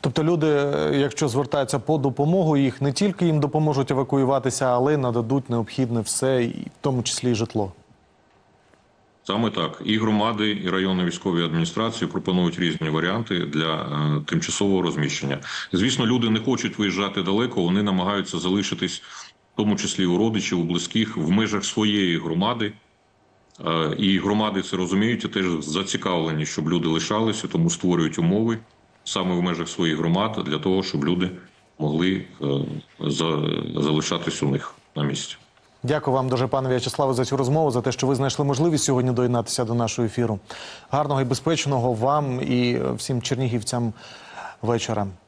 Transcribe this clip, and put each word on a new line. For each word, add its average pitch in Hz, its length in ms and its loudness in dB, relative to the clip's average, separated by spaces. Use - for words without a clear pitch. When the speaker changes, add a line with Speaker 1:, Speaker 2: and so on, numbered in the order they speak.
Speaker 1:
Тобто 151 220 0
люди, 160 240 4
якщо 143 340 2
звертаються 135 520 0
по 156 180 0
допомогу, 151 600 2
їх 135 240 2
не 139 120 0
тільки 185 320 0
їм 156 140 4
допоможуть 147 520 2
евакуюватися, 135 760 2
але 127 280 4
й 147 40 2
нададуть 123 520 0
необхідне 117 520 0
все, 131 420 0
і 117 60 0
в - 220 -10
тому 127 220 0
числі - 280 0
і 117 40 4
житло? 107 380 -2
Speaker 2:
Саме 107 260 0
так. 80 360 -4
І 107 120 2
громади, 107 680 0
і 92 40 0
районні 95 340 0
військові 85 400 0
адміністрації 85 680 -2
пропонують 90 480 0
різні 80 300 -2
варіанти 90 500 -2
для, 78 360 -2
е, 76 500 0
тимчасового 92 560 0
розміщення. 71 580 -2
Звісно, 120 320 2
люди 117 240 2
не 110 100 2
хочуть 117 400 -2
виїжджати 98 440 0
далеко, 107 380 0
вони 92 220 2
намагаються 95 560 0
залишитись, 92 600 -2
в - 40 -6
тому 104 180 2
числі 95 300 -2
у 87 120 4
родичів, 104 420 0
у 85 40 0
близьких, 87 540 -2
в 78 120 0
межах 101 360 2
своєї 101 540 2
громади. 101 540 0
Е, 80 320 0
і 98 220 4
громади 101 420 0
це - 160 -4
розуміють 98 480 0
і - 20 -2
теж 95 180 0
зацікавлені, 80 840 -2
щоб 78 240 -4
люди 85 180 2
лишалися, 104 600 0
тому 85 220 2
створюють 82 500 0
умови 107 380 2
саме 92 320 -2
в 87 60 2
межах 85 280 -2
своїх 82 280 0
громад 90 480 0
для 76 140 -2
того, 92 240 2
щоб 73 220 -2
люди 90 260 0
могли, 78 460 0
е, 71 40 -4
за-, 76 500 -2
залишатись 78 680 0
у 71 60 2
них 69 240 -4
на 73 80 -2
місці. - 320 -4
Speaker 1:
Дякую 135 320 0
вам 131 140 0
дуже, 127 180 2
пане 135 220 0
В'ячеславе, 127 440 0
за 127 120 0
цю 135 120 -2
розмову, 143 340 2
за 117 100 0
те, 127 100 0
що 131 160 -2
ви 139 80 2
знайшли 135 300 0
можливість 143 380 2
сьогодні 127 280 2
доєднатися 120 540 0
до 110 80 -2
нашого 117 320 0
ефіру. 110 340 -2
Гарного 143 300 0
і 135 40 2
безпечного 127 680 0
вам 131 480 0
і 123 400 2
всім 120 260 -4
чернігівцям 120 720 -2
вечора. 107 460 0